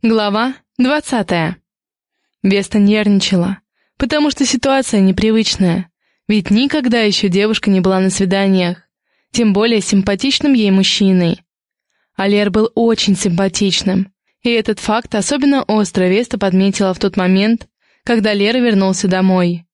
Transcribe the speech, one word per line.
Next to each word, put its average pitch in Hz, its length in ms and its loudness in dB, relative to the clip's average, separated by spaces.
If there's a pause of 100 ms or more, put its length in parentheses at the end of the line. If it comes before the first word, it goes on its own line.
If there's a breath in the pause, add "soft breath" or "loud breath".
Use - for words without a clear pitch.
Глава 220 520 -2 (220)
двадцатая. 214 800 -2 (840)
Веста 202 380 0
нервничала, 202 760 2 (400)
потому 294 340 0
что - 120 -2
ситуация 269 540 0
непривычная, 190 920 0 (360)
ведь 208 240 -2
никогда 247 520 0
еще 208 260 0
девушка 208 420 0
не 190 100 2
была 190 200 0
на 190 100 0
свиданиях, 190 680 0 (520)
тем 220 220 0
более 220 280 0
с - 60 -8
симпатичным 208 680 0
ей 208 180 2
мужчиной. 190 720 0 (720)
А 190 100 -2
Лер 202 240 0
был 214 240 0
очень 226 400 0
симпатичным, 190 960 -2 (300)
и 240 80 -2
этот 220 300 -2
факт 233 340 -4
особенно 277 480 0
остро 202 460 0
Веста 220 280 -2
подметила 190 580 0
в - 40 -12
тот 196 180 -2
момент, 196 520 0 (340)
когда 214 320 0
Лера 208 240 0
вернулся 196 480 0
домой. 185 680 0